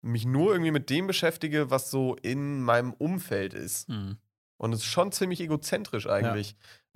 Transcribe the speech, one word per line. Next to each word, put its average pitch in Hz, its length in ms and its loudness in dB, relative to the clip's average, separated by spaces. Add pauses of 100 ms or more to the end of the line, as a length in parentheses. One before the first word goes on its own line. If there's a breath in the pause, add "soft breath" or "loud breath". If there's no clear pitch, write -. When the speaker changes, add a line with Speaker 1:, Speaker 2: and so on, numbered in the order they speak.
Speaker 1:
mich 117 220 0
nur 143 280 4
irgendwie 165 180 2
mit 147 200 0
dem 170 180 2
beschäftige, 156 640 0
was 135 200 2
so 131 320 2
in 139 400 -2
meinem 120 320 4
Umfeld 147 600 -2
ist. - 340 -8
Speaker 2:
Mhm. 104 280 -6 (420)
Speaker 1:
Und 113 160 -2
es 110 60 -2
ist - 60 -4
schon 185 240 2
ziemlich 180 300 -2
egozentrisch 156 680 -2
Speaker 3:
Ja. - 60 0
Speaker 1:
eigentlich. 104 420 0 (420 loud breath)